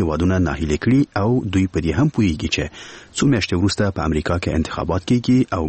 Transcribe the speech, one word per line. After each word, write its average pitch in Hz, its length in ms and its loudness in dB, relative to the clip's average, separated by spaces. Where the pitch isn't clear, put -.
هیوادونه 90 480 2
ناهیلي 76 360 -2
کړي 131 160 4
او 110 80 0
دوی 95 120 4
په 78 180 -2
دې 80 160 0
هم - 160 4
پوهیږي 76 380 0
چې - 100 -2
څو 139 160 0
میاشتې 98 220 0
وروسته 98 460 0
په 76 80 -2
امریکا 80 300 0
کې 78 200 -2
انتخابات - 540 -4
کیږي 127 260 2
او 82 100 -2